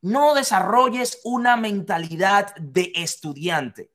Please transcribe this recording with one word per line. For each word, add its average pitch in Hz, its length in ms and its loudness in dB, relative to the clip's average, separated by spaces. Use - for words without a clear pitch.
no 285 340 4
desarrolles 233 880 0
una 240 320 2
mentalidad 196 960 -2
de 170 400 -4
estudiante. 151 1000 -6